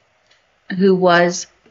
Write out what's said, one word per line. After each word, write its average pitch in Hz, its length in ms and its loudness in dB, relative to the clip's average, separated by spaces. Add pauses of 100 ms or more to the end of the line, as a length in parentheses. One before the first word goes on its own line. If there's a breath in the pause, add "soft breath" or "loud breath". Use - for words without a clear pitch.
(760)
who 190 180 2
was 180 520 0 (240)